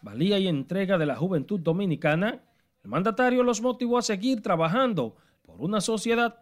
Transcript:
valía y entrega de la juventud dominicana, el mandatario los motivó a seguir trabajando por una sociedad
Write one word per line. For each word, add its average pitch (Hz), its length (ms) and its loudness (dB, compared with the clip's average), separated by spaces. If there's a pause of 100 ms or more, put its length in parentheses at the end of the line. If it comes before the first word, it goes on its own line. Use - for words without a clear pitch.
valía 156 380 0
y 190 80 2
entrega 180 500 0
de 156 100 2
la 127 100 -2
juventud 175 420 -2
dominicana, 170 840 0 (420)
el 101 60 -14
mandatario 247 520 2
los 233 200 0
motivó 247 360 0
a 226 40 0
seguir 220 400 -2
trabajando 170 760 0 (280)
por - 160 -18
una 196 200 -2
sociedad 233 600 0